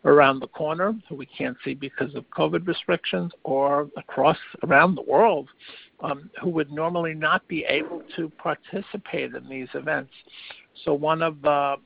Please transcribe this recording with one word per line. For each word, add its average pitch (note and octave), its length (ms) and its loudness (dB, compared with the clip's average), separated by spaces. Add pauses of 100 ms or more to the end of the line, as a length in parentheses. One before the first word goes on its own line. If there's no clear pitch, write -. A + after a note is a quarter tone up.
around C#3 360 4
the B2+ 80 -10
corner, E3+ 460 -4 (140)
who D3+ 80 -10
we C3+ 120 -12
can't B2+ 360 -8
see C3+ 120 -6
because C#3 400 -8
of B2+ 160 -12
covid E3+ 360 -2
restrictions, F3 640 -4 (120)
or C#3+ 520 0
across, D3 420 2 (260)
around E3 320 6
the B2+ 80 -8
world, D3+ 440 4 (540)
um, C#3+ 280 -6 (120)
who F3+ 80 0
would D#3 220 0
normally E3 420 -2
not D#3 340 0
be D3+ 180 -6
able D#3 360 -2 (140)
to D#3+ 140 -6
participate D#3 1040 -6
in C3+ 160 -12
these C3 240 -10
events. C#3+ 380 -6 (720)
So D#3 100 0
one D#3 280 0
of D#3 200 -2
the C#3+ 440 2